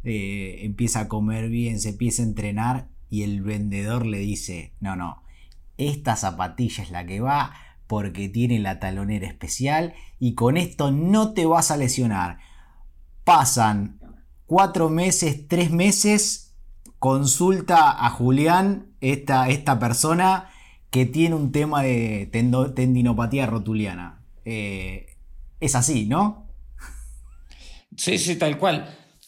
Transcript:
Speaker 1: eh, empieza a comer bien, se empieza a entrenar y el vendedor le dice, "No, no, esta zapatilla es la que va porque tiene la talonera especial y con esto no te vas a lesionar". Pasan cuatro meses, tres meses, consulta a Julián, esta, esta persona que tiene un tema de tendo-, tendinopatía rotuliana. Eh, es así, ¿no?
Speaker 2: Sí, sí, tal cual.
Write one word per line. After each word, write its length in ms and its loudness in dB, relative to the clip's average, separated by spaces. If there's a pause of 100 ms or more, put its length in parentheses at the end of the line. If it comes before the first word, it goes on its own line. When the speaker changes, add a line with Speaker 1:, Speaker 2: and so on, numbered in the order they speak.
Speaker 1:
eh, 600 -6
empieza 380 -2
a 60 -6
comer 420 -2
bien, 300 -2
se 100 -4
empieza 340 -2
a 20 0
entrenar 640 -4 (200)
y 140 -4
el 180 -4
vendedor 640 -4
le 140 -4
dice, 640 -8
"No, 160 -6
no, 260 -10 (540)
esta 400 -2
zapatilla 680 -4
es 80 -14
la 140 -10
que 160 -6
va 320 0 (340)
porque 400 -4
tiene 320 0
la 200 -4
talonera 480 -4
especial 680 -4 (260)
y 140 0
con 240 2
esto 340 -2
no 420 2
te 120 0
vas 260 4
a 60 0
lesionar". 640 -2 (840)
Pasan 760 4 (460)
cuatro 440 4
meses, 580 0
tres 240 2
meses, 840 2 (420)
consulta 1080 4
a 60 4
Julián, 880 2
esta, 500 2
esta 300 2
persona 680 2 (420)
que 140 4
tiene 300 2
un 160 0
tema 300 0
de 500 -2
tendo-, 420 2
tendinopatía 760 2
rotuliana. 760 -4 (220)
Eh, 720 -10 (420)
es 160 0
así, 300 2
¿no? 420 0 (1500)
Speaker 2:
Sí, 200 0
sí, 180 -2
tal 220 0
cual. 380 -2 (320)